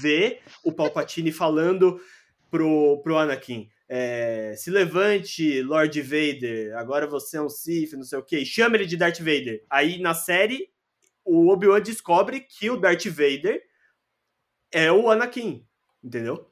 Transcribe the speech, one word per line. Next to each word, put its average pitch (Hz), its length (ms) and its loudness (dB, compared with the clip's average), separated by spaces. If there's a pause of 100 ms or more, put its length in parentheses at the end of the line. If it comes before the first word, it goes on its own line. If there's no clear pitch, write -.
vê 156 400 0 (220)
o 165 100 -2
Palpatine 160 600 -2
falando 175 680 2 (520)
pro, 151 520 2
pro 160 140 0
Anakin, 127 520 -2 (200)
é, 117 680 -4
"Se - 140 -12
levante, 175 920 0
Lord 151 400 0
Vader, 123 760 -4
agora 135 300 -4
você 147 320 -8
é 151 40 -2
um 143 60 -4
Sith", 160 460 -6
não 135 100 -12
sei 139 140 -8
o 131 40 -8
quê, 156 180 -4
e 131 60 -4
chama 226 300 2
ele 202 100 0
de 170 120 -6
Darth 170 220 0
Vader. 131 500 -2
Aí 151 280 2
na 175 140 0
série, 202 560 -2 (560)
o 170 260 4
Obi-Wan 196 300 4
descobre 226 600 0
que - 280 -8
o 247 80 -2
Darth 175 300 2
Vader 147 560 0 (1080)
é 160 200 4
o 226 180 6
Anakin, 226 540 -2 (380)
entendeu? 120 500 -8